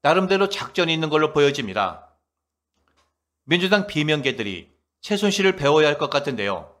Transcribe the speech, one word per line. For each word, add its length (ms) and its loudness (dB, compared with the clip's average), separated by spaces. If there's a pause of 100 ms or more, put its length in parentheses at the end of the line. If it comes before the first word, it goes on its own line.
나름대로 480 2
작전이 440 -4
있는 160 -2
걸로 220 2
보여집니다. 840 -2 (1300)
민주당 440 0
비명계들이 840 -2 (300)
최순실을 540 0
배워야 320 4
할 100 0
것 120 -4
같은데요. 720 -4